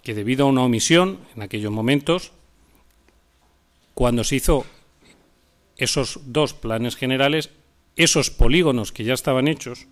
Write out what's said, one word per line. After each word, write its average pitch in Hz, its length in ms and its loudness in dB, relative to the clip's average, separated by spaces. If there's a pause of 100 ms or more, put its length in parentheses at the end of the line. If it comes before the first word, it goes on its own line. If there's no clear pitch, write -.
que, 113 120 -8
debido 127 320 0
a - 20 4
una 131 140 2
omisión 165 560 2 (180)
en 110 60 -12
aquellos 104 300 -6
momentos, 143 600 -2 (1600)
cuando 120 320 0
se 139 120 -2
hizo 135 280 0 (1120)
esos - 500 -4
dos 139 280 -2
planes 113 420 -6
generales, 139 540 0 (460)
esos 160 340 2
polígonos 151 600 2
que 110 120 -10
ya 120 80 0
estaban 131 340 0
hechos 147 460 -6